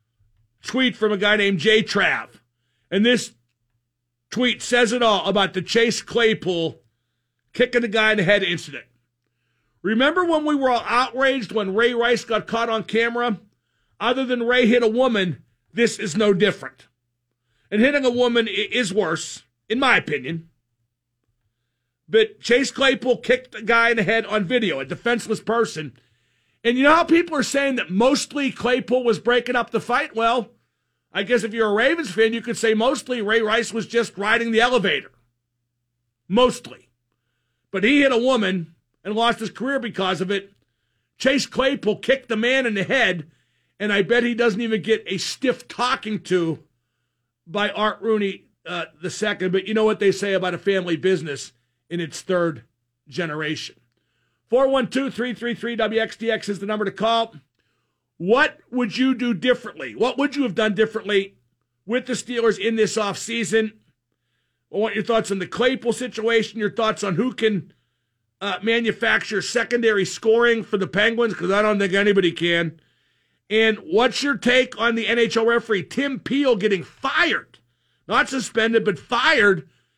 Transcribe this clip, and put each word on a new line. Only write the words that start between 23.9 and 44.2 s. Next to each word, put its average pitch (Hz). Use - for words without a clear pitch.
the 214
head 220
on 214
video, 185
a 135
defenseless 214
person. 214
And 240
you 262
know 285
how 330
people 330
are 277
saying 277
that 185
mostly 254
Claypool 247
was 233
breaking 240
up 233
the 220
fight? 277
Well, 233
I 190
guess 226
if 220
you're 220
a 202
Ravens 269
fan, 220
you 233
could 233
say 220
mostly 247
Ray 220
Rice 220
was 208
just 233
riding 226
the 220
elevator. 202
Mostly. -
But 190
he 285
hit 277
a 240
woman, 208
and 208
lost 233
his 220
career 269
because 190
of 185
it. 196
Chase 269
Claypool 262
kicked 262
the 226
man 254
in 226
the 196
head, 185
and 208
I 202
bet 233